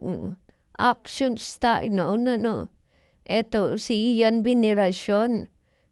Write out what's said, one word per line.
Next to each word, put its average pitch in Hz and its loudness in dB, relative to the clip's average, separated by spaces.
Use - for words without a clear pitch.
mm, 92 -8
action 240 -2
star, - -2
no, 185 0
no, 247 0
no. 196 -4
Eto, 208 -2
si 220 0
Ian 226 4
Veneracion. 214 2